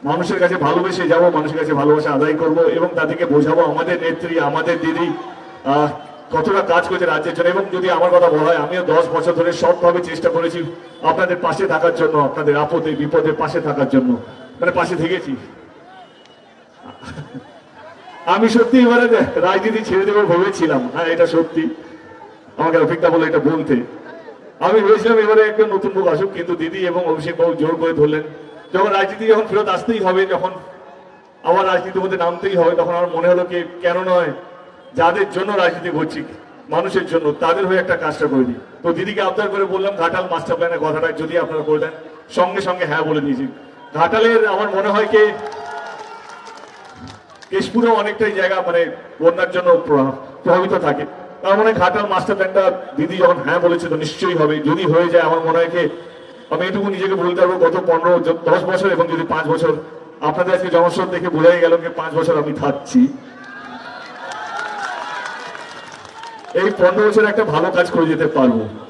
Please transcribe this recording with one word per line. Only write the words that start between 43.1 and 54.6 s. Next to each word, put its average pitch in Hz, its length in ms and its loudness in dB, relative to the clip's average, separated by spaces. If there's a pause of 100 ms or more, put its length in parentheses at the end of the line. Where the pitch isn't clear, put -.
দিয়েছি। 139 260 -2 (480)
ঘাটালের 214 520 2
আমার 202 220 -2
মনে 196 200 -2
হয় 208 180 0
কি, 214 260 4 (2250)
কেশপুরেও 220 440 2
অনেকটাই 208 380 0
জায়গা, 190 340 0
মানে, 170 200 2 (360)
বন্যার 170 280 2
জন্য 175 260 4 (100)
প্র-, 135 260 2 (320)
প্রভাবিত 185 300 2
থাকে। 151 320 -2 (360)
তার 196 160 4
মানে 220 140 4
ঘাটাল 202 340 0
মাস্টার 196 300 0
প্ল্যানটা 190 360 2 (240)
দিদি 170 200 -2
যখন 170 280 4
হ্যাঁ 170 140 0
বলেছে, 170 300 2
তো 156 80 0
নিশ্চয়ই 170 380 -4
হবে। 151 240 2
যদি 156 260 0